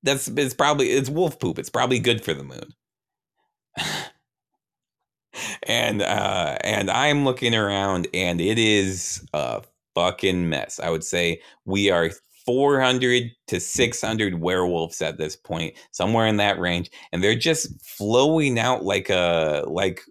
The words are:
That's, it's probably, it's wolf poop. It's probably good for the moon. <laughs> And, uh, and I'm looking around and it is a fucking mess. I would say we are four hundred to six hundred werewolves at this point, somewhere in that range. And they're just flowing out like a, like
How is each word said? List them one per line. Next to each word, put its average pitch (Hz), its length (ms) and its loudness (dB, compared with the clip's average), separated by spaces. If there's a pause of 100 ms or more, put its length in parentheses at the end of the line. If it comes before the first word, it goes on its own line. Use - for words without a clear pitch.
That's, 135 240 0
it's 139 260 -2
probably, 143 380 0
it's 131 180 2
wolf 156 300 -2
poop. 87 200 -4
It's 80 100 -8
probably 127 300 0
good 117 240 0
for 82 100 -2
the 69 100 -8
moon. 65 300 -16 (1040)
<laughs> - 60 -6 (1800)
And, 113 380 0
uh, 98 600 -2
and 101 280 -2
I'm 143 360 2
looking 123 280 0
around 98 600 0
and 87 260 0
it 101 180 2
is 101 680 0 (100)
a 62 280 -4 (320)
fucking 90 560 0
mess. 71 300 -6
I 85 100 -4
would 80 140 -2
say 87 380 -2 (240)
we 98 260 2
are 85 180 2 (360)
four 135 340 4
hundred 123 520 2 (160)
to 90 120 -2
six - 420 -2
hundred 107 380 0
werewolves 87 640 0
at 78 160 -4
this 78 180 -6
point, 82 400 -8 (160)
somewhere 110 340 2
in 107 120 2
that 101 200 2
range. 87 320 -2 (220)
And 87 120 -2
they're 110 120 4
just 156 320 0 (180)
flowing 131 720 2
out 117 280 0
like 98 240 0
a, 85 580 2
like 92 440 -2